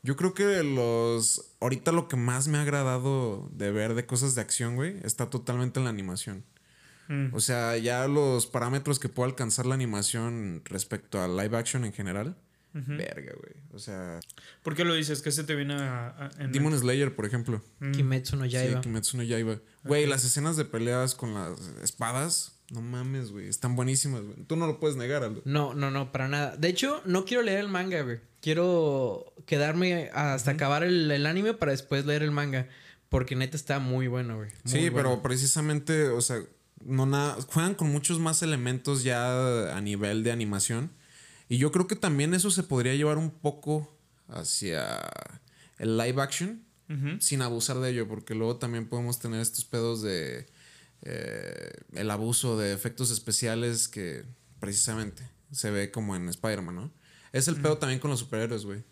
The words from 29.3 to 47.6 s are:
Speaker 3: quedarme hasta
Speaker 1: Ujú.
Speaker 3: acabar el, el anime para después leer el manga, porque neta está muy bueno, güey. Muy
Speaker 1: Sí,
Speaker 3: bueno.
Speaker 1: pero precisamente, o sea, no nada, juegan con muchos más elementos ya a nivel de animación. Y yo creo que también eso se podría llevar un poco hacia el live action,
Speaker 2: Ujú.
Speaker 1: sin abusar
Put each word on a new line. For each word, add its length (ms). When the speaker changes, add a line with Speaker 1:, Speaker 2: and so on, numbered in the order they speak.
Speaker 3:
quedarme 680
hasta 380
Speaker 1:
Ujú. 40
Speaker 3:
acabar 280
el, 260
el 160
anime 280
para 180
después 340
leer 160
el 80
manga, 380
porque 280
neta 200
está 240
muy 260
bueno, 300
güey. 140
Muy 220
Speaker 1:
Sí, 160
Speaker 3:
bueno. 60
Speaker 1:
pero 280
precisamente, 840
o 120
sea, 200
no 220
nada, 300
juegan 280
con 180
muchos 260
más 240
elementos 600
ya 720
a 40
nivel 440
de 80
animación. 580
Y 100
yo 120
creo 160
que 80
también 400
eso 160
se 140
podría 300
llevar 240
un 120
poco 680
hacia 720
el 200
live 220
action, 440
Speaker 2:
Ujú. 320
Speaker 1:
sin 220
abusar 360